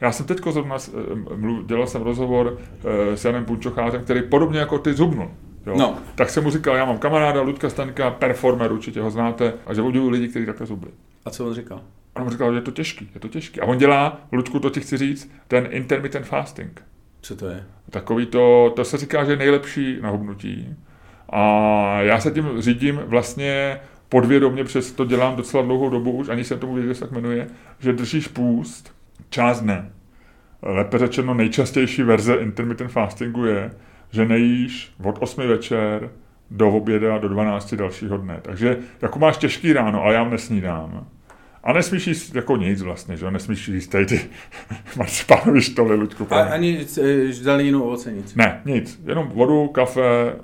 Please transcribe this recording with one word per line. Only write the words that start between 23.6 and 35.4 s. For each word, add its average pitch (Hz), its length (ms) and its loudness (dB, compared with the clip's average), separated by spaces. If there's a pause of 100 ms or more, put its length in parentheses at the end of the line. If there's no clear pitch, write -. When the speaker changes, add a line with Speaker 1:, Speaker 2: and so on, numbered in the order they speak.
Speaker 1:
podvědomě, 131 540 6
přes 127 280 -4
to 131 140 -2
dělám 127 300 2
docela 123 280 0
dlouhou 131 260 2
dobu 123 220 0
už, 135 180 -4
ani 120 140 -2
jsem 120 160 -4
tomu 131 140 -6
věděl, 123 200 -2
že - 20 -2
se 127 60 -12
tak 120 100 -10
jmenuje, 120 360 -4 (320)
že 127 140 0
držíš 123 340 -2
půst - 640 -2 (380)
část 120 320 2
dne. 101 280 -2 (720)
Lépe 101 360 0
řečeno, 127 360 0
nejčastější 123 720 2
verze 113 320 4
intermittent 117 560 -4
fastingu 117 540 -2
je, 104 260 0 (400)
že 110 140 2
nejíš 120 680 2 (120)
od 104 180 -2
osmi 127 260 -4